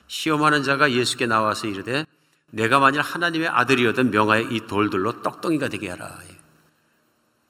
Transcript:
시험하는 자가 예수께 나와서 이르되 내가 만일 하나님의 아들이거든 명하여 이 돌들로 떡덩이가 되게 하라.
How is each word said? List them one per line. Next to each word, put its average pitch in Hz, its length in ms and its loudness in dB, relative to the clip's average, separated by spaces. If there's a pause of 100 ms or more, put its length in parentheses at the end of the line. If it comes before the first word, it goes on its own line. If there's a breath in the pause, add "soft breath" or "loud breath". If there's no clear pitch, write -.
시험하는 147 560 0
자가 135 280 2
예수께 120 340 0
나와서 110 420 0
이르되 107 380 -4 (460)
내가 113 280 2
만일 139 220 4
하나님의 165 480 -4
아들이거든 123 600 2
명하여 107 380 2
이 113 180 -6
돌들로 101 540 -2
떡덩이가 147 460 -2
되게 101 220 -8
하라. 92 280 -14 (1300)